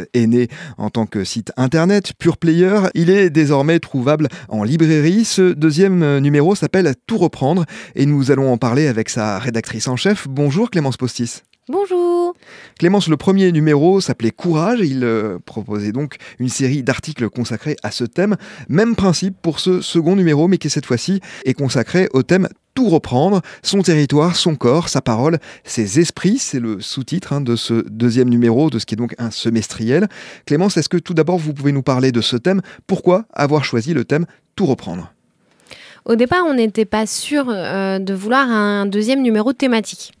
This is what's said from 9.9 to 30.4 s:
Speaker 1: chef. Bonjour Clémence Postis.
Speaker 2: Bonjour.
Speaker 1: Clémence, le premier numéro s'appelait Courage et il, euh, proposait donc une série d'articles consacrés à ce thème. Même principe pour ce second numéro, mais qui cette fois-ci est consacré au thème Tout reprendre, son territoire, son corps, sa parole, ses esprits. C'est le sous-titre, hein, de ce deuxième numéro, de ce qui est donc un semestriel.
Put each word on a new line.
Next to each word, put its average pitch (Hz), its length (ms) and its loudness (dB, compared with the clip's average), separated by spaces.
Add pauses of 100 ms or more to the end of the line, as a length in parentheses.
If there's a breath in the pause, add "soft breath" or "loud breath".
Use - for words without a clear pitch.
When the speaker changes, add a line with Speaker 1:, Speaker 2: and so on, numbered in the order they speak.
Speaker 1:
chef. 190 320 -2
Bonjour 147 420 0
Clémence 139 280 -2
Postis. 120 420 -6 (300)
Speaker 2:
Bonjour. 349 640 -2 (440 loud breath)
Speaker 1:
Clémence, 185 300 2
le 156 80 2
premier 190 360 2
numéro 156 500 4
s'appelait 113 300 -2
Courage 180 500 0
et 180 40 0
il, 135 160 -2
euh, 110 440 -2
proposait 104 460 -6
donc 135 240 -6 (220 loud breath)
une 127 120 -4
série 135 320 -2
d'articles 123 480 -4
consacrés 120 520 -6
à 107 80 -6
ce - 140 -6
thème. 185 320 0 (320 loud breath)
Même 220 280 2
principe 185 440 0
pour 165 200 -4
ce 180 200 0
second 170 340 0
numéro, 165 320 4
mais 185 120 4
qui 156 100 -4
cette 143 160 -4
fois-ci 175 360 -2 (260 loud breath)
est 127 80 2
consacré 139 580 0
au 131 100 2
thème 180 280 2 (240)
Tout 247 160 2
reprendre, 165 500 2 (220 loud breath)
son 196 180 0
territoire, 156 560 2
son 160 200 0
corps, 139 340 2
sa 139 100 -2
parole, 135 380 0 (240 loud breath)
ses 110 380 -2
esprits. 175 360 0
C'est 151 240 -4
le 107 220 -6
sous-titre, - 500 -6
hein, 143 80 -2
de 120 160 0
ce 113 320 -2
deuxième 120 400 2
numéro, 120 400 2
de 123 100 -4
ce 104 60 -8
qui - 80 -10
est 107 60 -4
donc 117 180 -6
un 117 140 -6
semestriel. 120 800 -2 (360 loud breath)